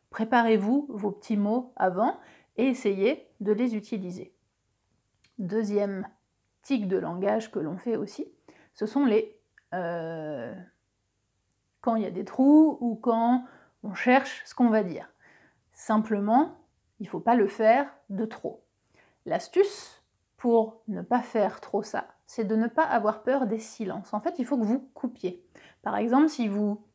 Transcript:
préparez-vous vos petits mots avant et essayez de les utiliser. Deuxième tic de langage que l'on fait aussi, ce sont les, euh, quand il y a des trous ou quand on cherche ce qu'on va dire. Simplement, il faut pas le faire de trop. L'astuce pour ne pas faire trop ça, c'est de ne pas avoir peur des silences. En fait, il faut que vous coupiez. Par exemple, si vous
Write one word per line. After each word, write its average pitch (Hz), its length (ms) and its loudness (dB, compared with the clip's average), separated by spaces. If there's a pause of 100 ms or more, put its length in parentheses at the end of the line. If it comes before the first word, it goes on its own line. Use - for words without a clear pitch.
(100)
préparez-vous 226 800 2
vos 208 200 -4
petits - 260 -6
mots 214 380 0
avant 190 440 0 (380)
et 254 120 2
essayez 220 580 0 (140)
de 202 100 -2
les 226 240 0
utiliser. 190 580 -8 (1040)
Deuxième 202 680 -2 (560)
tic 220 240 -2
de 185 120 0
langage 196 520 -2
que - 80 -6
l'on 160 200 -4
fait 233 180 -4
aussi, - 320 -8 (460)
ce 208 120 -6
sont 285 180 0
les, 220 320 2 (380)
euh, 160 800 -6 (1300)
quand 226 160 0
il 220 80 -2
y - 20 -6
a 175 60 -8
des 180 120 -8
trous 294 560 6
ou 240 140 -2
quand 233 480 2 (400)
on 208 100 -10
cherche 254 540 2
ce - 80 -20
qu'on 247 140 4
va 214 160 4
dire. - 260 -10 (600)
Simplement, 220 840 0 (420)
il 202 80 -12
faut 170 100 -8
pas 233 160 2
le - 140 4
faire 240 440 2 (160)
de 208 160 -4
trop. - 380 -10 (640)
L'astuce - 720 0 (360)
pour 226 500 2
ne 190 160 -6
pas 247 200 0
faire 214 380 -2
trop - 220 -4
ça, - 240 -8 (180)
c'est - 200 -6
de 202 100 -2
ne 226 140 2
pas 226 160 0
avoir 214 400 0
peur 262 220 0
des 220 120 -2
silences. 208 560 -10
En 214 60 -4
fait, - 180 -6
il 254 60 -2
faut 277 120 -2
que 226 80 2
vous 240 300 0
coupiez. - 480 -8 (400)
Par 196 140 -4
exemple, 240 320 4
si 247 180 -2
vous 208 380 -2 (100)